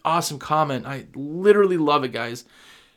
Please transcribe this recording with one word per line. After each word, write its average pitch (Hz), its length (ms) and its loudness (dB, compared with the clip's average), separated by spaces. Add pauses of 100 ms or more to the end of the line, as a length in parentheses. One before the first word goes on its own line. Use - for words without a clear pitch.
awesome, 160 340 -2
comment. 143 460 -2
I 135 280 -12
literally 185 600 2
love 147 300 2
it, 117 80 -6
guys 117 320 -8 (520)